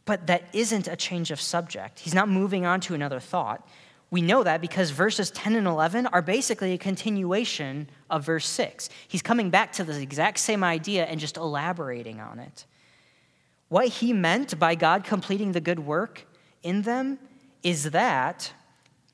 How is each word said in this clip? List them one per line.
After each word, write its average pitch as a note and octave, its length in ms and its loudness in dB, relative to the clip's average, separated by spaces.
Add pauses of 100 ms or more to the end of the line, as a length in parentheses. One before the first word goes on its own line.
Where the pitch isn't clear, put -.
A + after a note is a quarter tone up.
But F#3+ 220 -2
that F3 260 2
isn't G#3+ 360 0
a - 60 -6
change E3+ 360 -4
of C#3+ 100 -6
subject. E3 600 -6
He's D#3+ 120 -6
not F#3+ 160 4
moving F#3+ 380 2
on F3+ 160 2
to F3+ 120 -6
another C#3+ 240 -4
thought. B2 480 -4 (440)
We F3 100 0
know G#3 220 6
that E3 180 2
because E3+ 300 0
verses F#3 400 0
ten G#3+ 260 0
and G#3 100 2
eleven E3+ 420 2
are F3+ 120 4
basically F#3+ 540 0
a - 40 -2
continuation F#3 1120 -2 (220)
of D3 160 -2
verse D#3+ 200 0
six. - 440 -4 (160)
He's - 160 -4
coming A3+ 260 0
back F#3+ 260 4
to F#3+ 100 -4
the D3+ 140 -4
exact C#3+ 400 0
same G#3 240 0
idea E3+ 440 0
and D#3 120 -4
just D3+ 200 -6
elaborating C#3+ 840 -4
on A2 180 -14
it. C#3 280 -18 (1040)
What A3 180 6
he A#3 240 0
meant F#3 460 2
by E3+ 160 4
God E3+ 280 4
completing G3 500 -2
the E3+ 100 0
good E3+ 180 0
work D3+ 460 -4 (360)
in F#3+ 200 0
them C4 360 -2 (440)
is D#3 300 0
that E3 600 2 (600)